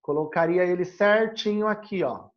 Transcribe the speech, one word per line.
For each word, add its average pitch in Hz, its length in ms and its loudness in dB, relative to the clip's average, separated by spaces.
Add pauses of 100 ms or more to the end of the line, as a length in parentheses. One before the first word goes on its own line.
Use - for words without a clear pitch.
Colocaria 165 600 0
ele 180 200 0
certinho 214 840 0
aqui, 208 340 -4
ó. 117 340 -6